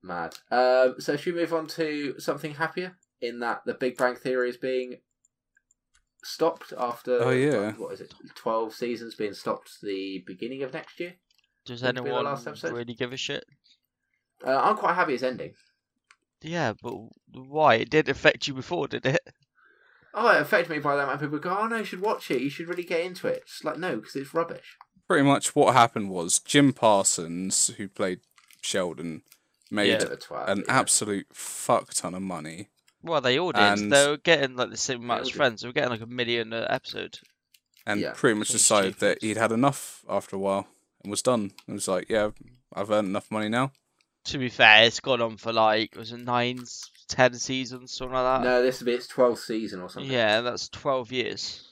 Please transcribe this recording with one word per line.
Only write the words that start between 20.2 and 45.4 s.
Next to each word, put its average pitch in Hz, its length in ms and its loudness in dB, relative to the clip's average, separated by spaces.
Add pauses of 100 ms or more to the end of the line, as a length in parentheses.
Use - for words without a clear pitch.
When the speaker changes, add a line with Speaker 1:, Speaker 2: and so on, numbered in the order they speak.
Speaker 1:
it 160 120 6
affected 165 300 0
me 151 80 -2
by 143 160 0
that 143 80 0
amount 135 120 -2
of 143 60 -8
people 151 180 -6
go, 180 180 -4
"Oh 220 100 -2
no, 226 100 -4
you 214 60 -4
should 185 180 -10
watch - 300 -4
it, 127 100 0
you 139 100 -2
should 165 160 -12
really 175 160 -6
get 165 180 -2
into 180 260 -8
it." 127 160 -4
It's - 200 -16
like, 156 140 -4
no, 170 220 -4
'cause - 160 -16
it's 139 180 -10
rubbish. - 440 -6 (300)
Speaker 2:
Pretty 156 160 4
much 139 320 4
what 123 180 6
happened 117 380 6
was 90 280 -2
Jim 143 340 6
Parsons, 95 920 2 (100)
who 101 100 -8
played 92 320 -4 (420)
Sheldon, 85 640 -4 (480)
made 104 180 2
Speaker 3:
Yeah. 110 80 4
Speaker 1:
Bit 101 100 0
of - 40 -8
a - 60 -8
twat, - 320 -8
Speaker 2:
an 98 100 2
Speaker 1:
but - 80 -6
yeah. 127 120 2
Speaker 2:
absolute 104 540 0
fuck - 600 -2
ton 87 200 -6
of 92 80 -8
money. 85 480 -10 (340)
Speaker 3:
Well, 165 180 -2
they 127 180 2
all 175 120 -2
did. 104 100 4
Speaker 2:
And 104 300 4
Speaker 3:
They 143 180 8
were 147 80 -2
getting, 139 380 2
like, 120 160 -2
the 107 40 -12
same 123 280 -4
amount 117 160 -2
Speaker 1:
They - 20 -4
Speaker 3:
as 131 60 -6
Speaker 1:
all 127 40 -6
did. - 60 -10
Speaker 3:
Friends. 120 240 0
They 120 80 -10
were 123 40 -8
getting, 127 180 0
like, 110 100 -6
a 113 60 -12
million 117 440 -2
an 113 160 -4
episode. - 520 -6 (640)
Speaker 2:
And 104 160 -2
Speaker 1:
Yeah. 73 140 -4
Speaker 2:
pretty 113 220 2
much 107 120 -2
Speaker 3:
So - 40 0
Speaker 2:
decided 101 420 4
that 101 240 2
Speaker 3:
stupid. - 80 -10
Speaker 2:
he'd 107 100 -2
had 113 140 2
enough 135 580 0
after 98 260 -4
a 98 40 -4
while 98 280 -2 (360)
and 101 80 -8
was 104 100 -4
done. 110 300 0 (160)
It 113 60 -10
was 104 140 -6
like, 90 220 -2
"Yeah, 107 220 2 (420)
I've 101 180 -6
earned 107 160 2
enough 98 240 -4
money 107 180 -4
now." 127 220 0 (540)
Speaker 3:
To 151 140 -6
be 127 100 -2
fair, 110 360 10
it's 117 140 2
gone 127 220 0
on 113 160 -2
for, 113 160 -6